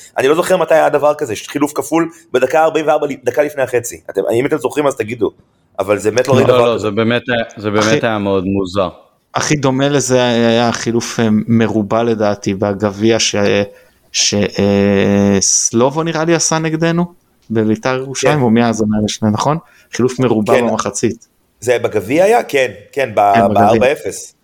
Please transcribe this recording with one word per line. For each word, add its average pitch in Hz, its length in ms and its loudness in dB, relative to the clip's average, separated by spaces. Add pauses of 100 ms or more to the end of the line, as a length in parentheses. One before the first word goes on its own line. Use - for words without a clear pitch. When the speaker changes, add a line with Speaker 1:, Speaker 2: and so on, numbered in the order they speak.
(180)
Speaker 1:
אני 127 100 2
לא 151 60 4
זוכר 175 220 2
מתי 165 180 0
היה 151 140 4
דבר 147 260 2
כזה, 131 200 -6 (140)
חילוף 147 260 -4
כפול 165 360 -2 (220)
בדקה 131 320 2
ארבעים 156 220 0
וארבע, 151 200 0 (180)
דקה 123 180 0
לפני 147 200 -6
החצי. 117 380 -4 (100)
אתם, 98 100 -2 (120)
אם 120 140 2
אתם 147 120 -2
זוכרים 135 280 -2
אז 135 100 0
תגידו, 110 340 -4 (480)
אבל 101 200 0
זה 104 120 0
באמת 120 180 0
לא 135 60 2
Speaker 2:
לא, 127 40 4
Speaker 1:
ראיתי 120 140 4
דבר 120 180 4
Speaker 2:
לא, 117 40 0
Speaker 1:
כזה. 98 80 -4
Speaker 2:
זה 107 80 -2
באמת 113 380 0
היה, 117 160 -2 (180)
זה 104 80 -4
באמת 104 140 0
Speaker 3:
אחי, 113 220 2
Speaker 2:
היה 110 120 -2
מאוד 98 280 -2
מוזר. 95 420 -2 (460)
Speaker 3:
הכי 143 220 -2
דומה 135 320 0
לזה 127 360 2
היה 117 480 2
חילוף, 117 480 -4
אה, 113 100 2
מרובע 107 720 0
לדעתי 104 520 -2
בגביע 104 640 0
ש-, - 180 -2 (760)
ש-, - 220 -2
אה, 101 1080 2
סלובו 131 600 0
נראה 160 220 -2
לי 165 100 2
עשה 160 240 0
נגדנו, 165 460 0 (460)
בביתר 110 460 0
ירושלים, 135 420 -2
Speaker 1:
כן. 135 40 2
Speaker 3:
או 120 80 4
מי 117 140 4
אז, 110 200 0 (480)
נכון? 139 260 -2 (340)
חילוף 123 280 -2
מרובע 113 340 2
Speaker 1:
כן. 120 120 2
Speaker 3:
במחצית. 110 600 -4 (340)
Speaker 1:
זה 123 180 0
בגביע 120 460 0
היה? 226 180 2
כן, 131 280 -2 (220)
כן, 131 220 -4
ב-, 101 200 4
Speaker 3:
כן, 101 140 4
בגביע. 101 160 2
Speaker 1:
בארבע 113 280 4
אפס. - 520 -10